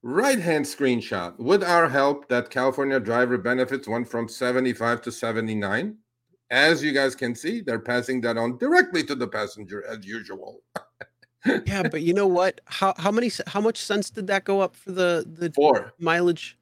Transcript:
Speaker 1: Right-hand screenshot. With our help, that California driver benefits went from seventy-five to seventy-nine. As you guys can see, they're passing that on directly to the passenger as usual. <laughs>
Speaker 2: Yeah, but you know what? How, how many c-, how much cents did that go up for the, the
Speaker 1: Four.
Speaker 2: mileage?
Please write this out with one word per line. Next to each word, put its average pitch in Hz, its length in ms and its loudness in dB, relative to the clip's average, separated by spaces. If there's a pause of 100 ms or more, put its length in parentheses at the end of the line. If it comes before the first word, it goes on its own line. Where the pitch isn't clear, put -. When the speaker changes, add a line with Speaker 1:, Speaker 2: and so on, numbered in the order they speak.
Speaker 1:
Right-hand 170 600 0
screenshot. 110 720 -2
With 180 240 2
our 170 260 4
help, 143 400 2
that 120 220 0
California 135 480 0
driver 123 380 2
benefits 127 520 -2
went 117 200 -2
from 117 200 -4
seventy-five 123 760 0
to 117 100 -6
seventy-nine. 110 840 -2 (540)
As 143 320 4
you 151 100 0
guys 135 220 2
can 123 200 -4
see, 196 260 -6
they're 127 200 -4
passing 123 420 -2
that 113 160 0
on 120 180 -2
directly 339 480 2
to 143 100 -6
the 123 140 -4
passenger 101 580 -8
as 107 200 -12
usual. 98 560 -14 (120)
<laughs> - 80 -10 (840)
Speaker 2:
Yeah, 196 180 -2
but 156 180 -2
you 170 100 2
know 202 140 4
what? 185 400 2
How, 190 320 0
how 190 140 0
many 233 160 2
c-, - 180 -6
how 202 140 -4
much 220 180 0
cents 202 320 -4
did 202 160 -8
that 196 180 0
go 196 160 2
up 185 140 0
for - 160 -16
the, 175 340 0
the 160 300 -6
Speaker 1:
Four. 143 440 4
Speaker 2:
mileage? 170 640 0